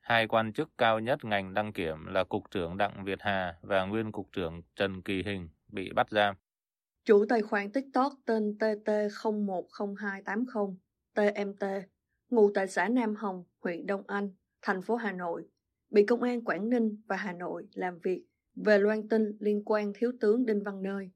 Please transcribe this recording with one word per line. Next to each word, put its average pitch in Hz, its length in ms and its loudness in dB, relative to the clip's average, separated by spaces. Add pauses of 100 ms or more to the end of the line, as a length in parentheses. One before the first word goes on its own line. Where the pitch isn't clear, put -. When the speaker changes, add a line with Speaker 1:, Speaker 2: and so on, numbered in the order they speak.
Speaker 1:
Hai 113 280 2
quan 110 240 2
chức - 260 -4
cao 113 220 4
nhất 123 240 -2
ngành 98 300 -2
đăng 107 180 -2
kiểm 80 340 -4
là 92 180 0
Cục - 260 -4
trưởng 90 260 -4
Đặng 98 280 -2
Việt 98 160 -4
Hà 92 420 -2
và 98 220 2
nguyên 107 280 -2
Cục 98 200 -10
trưởng 85 300 -6 (140)
Trần 95 260 -2
Kỳ 95 200 -4
Hình 95 260 -6 (200)
bị 98 240 -8
bắt - 180 2
giam. 104 240 2 (720)
Speaker 2:
Chủ 208 240 8
tài 233 140 2
khoản 208 300 -4
TikTok 269 400 0 (140)
tên 214 320 0
T - 40 -2 (220)
T 214 60 0 (220)
không 214 340 -2
một 185 240 -4
không 202 240 -6
hai 196 280 -8
tám 208 240 -4
không, 202 300 -4 (380)
T 220 60 2
M 202 400 2
T, 202 40 -2 (640)
ngụ 214 240 8
tại 190 140 2
xã 185 200 0
Nam 226 260 0
Hồng, 190 300 -6 (160)
huyện 175 260 -6
Đông 202 200 -2
Anh, 202 240 -4 (320)
thành 190 200 -2
phố 220 140 -2
Hà 226 160 -4
Nội, 170 320 -6 (460)
bị 208 160 6
Công 240 160 2
an 247 220 -2
Quảng 190 260 -2
Ninh 226 360 0
và 190 100 -2
Hà 190 160 -6
Nội 175 400 -8
làm 180 260 -6
việc 180 240 -2 (320)
về 202 240 6
loan 214 300 2
tin 214 320 2
liên 208 240 2
quan 208 300 0
Thiếu 240 260 0
tướng 233 260 4
Đinh 208 160 0
Văn 196 200 -8
Nơi. 196 340 -6